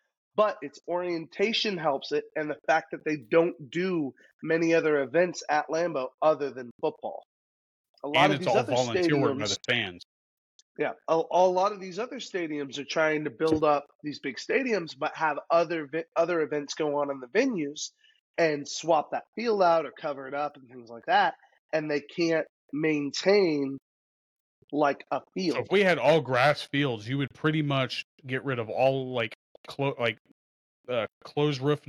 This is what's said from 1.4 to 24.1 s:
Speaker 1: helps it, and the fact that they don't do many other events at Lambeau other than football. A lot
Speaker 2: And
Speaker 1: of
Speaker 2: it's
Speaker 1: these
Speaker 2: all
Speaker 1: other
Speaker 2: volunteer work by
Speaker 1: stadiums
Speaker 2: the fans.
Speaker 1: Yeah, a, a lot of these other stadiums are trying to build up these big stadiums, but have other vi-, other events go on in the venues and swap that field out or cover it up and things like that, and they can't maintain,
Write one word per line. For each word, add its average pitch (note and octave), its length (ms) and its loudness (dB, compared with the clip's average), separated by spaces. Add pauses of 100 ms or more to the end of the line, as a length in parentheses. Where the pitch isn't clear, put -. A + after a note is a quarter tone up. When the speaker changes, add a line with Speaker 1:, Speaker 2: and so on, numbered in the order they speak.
Speaker 1:
helps D#3 340 -2
it, D3 120 0 (120)
and D3+ 120 -2
the C#3+ 100 -6 (100)
fact D#3+ 240 2
that D#3+ 120 -10
they D#3 120 -2
don't D#3+ 540 2
do E3 440 -2 (280)
many E3 320 2
other D3+ 280 4
events D#3+ 480 0
at D3 200 0
Lambeau D#3 380 -2 (140)
other C#3+ 280 2
than A#2+ 200 -12 (100)
football. D3 440 -6 (760)
A C3+ 60 -8
lot C#3+ 160 4
Speaker 2:
And D3+ 100 4
Speaker 1:
of C3+ 60 -2
Speaker 2:
it's - 60 -8
Speaker 1:
these B2 80 2
Speaker 2:
all - 60 4
Speaker 1:
other A#2+ 140 -2
Speaker 2:
volunteer C#3+ 440 2
work C3 200 0
by G#2+ 60 -4
Speaker 1:
stadiums G#2+ 40 -2 (180)
Speaker 2:
the B2 60 0
fans. G2 300 -4 (760)
Speaker 1:
Yeah, C#3 140 -2 (160)
a, E3 220 2
a F3+ 160 6
lot F#3 260 2
of G3+ 80 -12
these F#3 180 -10
other B3+ 200 -8
stadiums D3+ 600 -6
are C#3 60 -8
trying D#3 400 0
to D3 60 -4
build D#3 340 0
up D3 220 2 (160)
these D3 160 -8
big C3+ 180 -8
stadiums, G#3 640 -2
but D3 180 -4
have D3+ 220 0 (120)
other E3 400 2
vi-, D#3+ 140 -4 (100)
other E3+ 280 2
events D3 320 -4
go D3 260 -2
on C#3+ 100 -2
in C#3 100 -8
the B2+ 80 -14
venues F3 640 -2 (440)
and D3+ 320 0
swap D#3 440 0
that C3 100 -4 (120)
field A3 280 0
out E3 240 4
or B2 120 -12
cover C#3 300 -8
it C3+ 60 -8
up C#3+ 220 -6
and C3 120 -20
things A#2+ 220 -18
like A#2 160 -16
that, F3+ 280 4 (380)
and D#3 180 -2
they C#3+ 100 0
can't E3 460 0 (280)
maintain, D3+ 1040 2 (920)